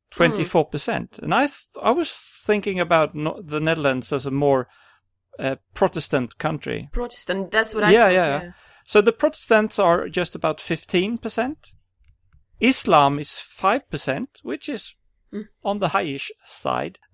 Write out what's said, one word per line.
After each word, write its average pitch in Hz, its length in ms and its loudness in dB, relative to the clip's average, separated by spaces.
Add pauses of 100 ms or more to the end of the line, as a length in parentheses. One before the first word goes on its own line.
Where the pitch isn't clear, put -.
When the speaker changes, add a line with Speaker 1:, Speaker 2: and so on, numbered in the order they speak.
(140)
Speaker 1:
Hmm. - 40 -20
Speaker 2:
twenty-four 165 480 2
percent. 147 540 -6
And 156 140 -4
I 262 140 2
th-, - 200 -14 (140)
I 208 100 2
was - 540 -4
thinking 202 360 -2
about 160 340 2
no-, 156 260 -4
the 151 200 -6
Netherlands 143 500 0
as 135 140 -2
a 139 60 -4
more, 139 360 2 (720)
uh, 135 160 -4 (180)
Protestant 151 640 -2
country. 139 540 -6
Speaker 1:
Protestant, 196 600 -6
that's 220 220 0
what 214 120 -2
I 214 60 6
Speaker 2:
Yeah, 233 140 8
Speaker 1:
thought, 185 80 6
Speaker 2:
yeah. 160 300 2
Speaker 1:
yeah. 175 80 -16 (340)
Speaker 2:
So - 160 4
the 226 120 4
Protestants 220 640 2
are 175 300 4
just 175 260 -4
about 160 240 -2
fifteen 185 580 -2
percent. 240 560 -6 (880)
Islam 147 600 4
is - 200 -8
five - 500 -2
percent, 151 540 -6
which - 260 -8
is - 260 -10 (360)
Speaker 1:
Hmm. 208 100 -10 (220)
Speaker 2:
on 202 160 -2
the 180 100 0
highish 151 400 -4 (140)
side. - 560 -6 (140)